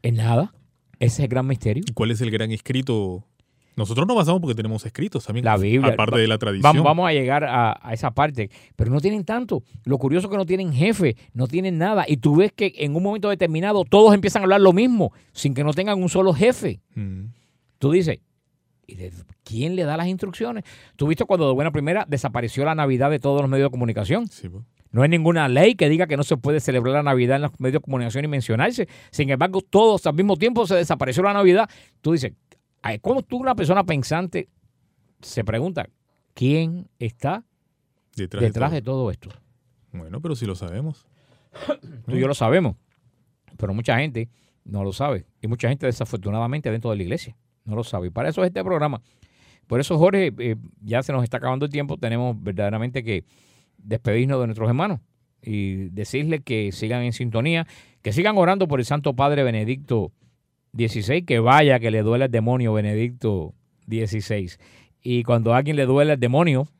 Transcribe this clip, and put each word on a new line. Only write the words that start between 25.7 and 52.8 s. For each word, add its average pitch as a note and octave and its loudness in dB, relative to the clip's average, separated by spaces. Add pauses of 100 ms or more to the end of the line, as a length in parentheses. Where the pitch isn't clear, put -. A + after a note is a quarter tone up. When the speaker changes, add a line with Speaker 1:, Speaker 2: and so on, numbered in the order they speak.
Speaker 1:
que D#3 2
diga E3 2
que D3 -2
no C#3+ 0
se C#3+ 0
puede C#3+ 0
celebrar B2+ 0
la D3 2
Navidad C3 2
en C#3+ -2
los D3 -6
medios C3 -2
de - -20
comunicación B2+ -4
y D3+ -4
mencionarse. D3 -2 (220)
Sin C#3+ -2
embargo, F3 0
todos G#3+ 4
al D3+ 0
mismo F#3 2
tiempo A3+ 2
se F#3 2
desapareció D3 0
la G3+ 2
Navidad. G3+ 6 (320)
Tú D#3 0
dices, C3 -2 (480)
ay, G#2+ -4
¿cómo B3+ 0
tú, - -8
una B3+ -2
persona F#3 2
pensante, E3 -4 (720)
se - -8
pregunta, C3 -4 (460)
¿quién D#3+ -2 (100)
está D3 -6 (720)
Speaker 2:
Detrás G2 -8
de A#2 2
Speaker 1:
detrás A#2 0
Speaker 2:
todo. E3 -4
Speaker 1:
de B2+ -6
todo B2+ -4
esto? - -12 (640)
Speaker 2:
Bueno, F2+ -12
pero E3 -6
si A#2 -8
lo F#2+ -6
sabemos. G2 -10 (480)
Speaker 1:
<clears throat> - -10
Tú B2+ -4
y B2 0
yo C3 0
lo C#3+ 0
sabemos, B2+ 2 (840)
pero F#2+ -4
mucha A#2 0
gente A#2+ -4 (340)
no G2+ -6
lo G2 -4
sabe. C3+ -4 (160)
Y A2 -6
mucha A2+ -2
gente, C#3 -4
desafortunadamente, A#2 -4
dentro A2+ -6
de G#2 -2
la F#2+ -6
iglesia A#2 -8 (300)
no G#2+ -8
lo A#2 -6
sabe. F2+ -8
Y F2 -8
para B2 -4
eso F3 -4
es - 0
este F#3+ -6
programa. D3+ -4 (640)
Por B2 -2
eso, D3+ -2
Jorge, F#3 4
eh, A#2 -4 (240)
ya A2 -2
se C#3+ -6
nos C3 0
está B2 -6
acabando C3 -4
el C#3+ -8
tiempo. D3 -6
Tenemos A#2 -4
verdaderamente A2 -4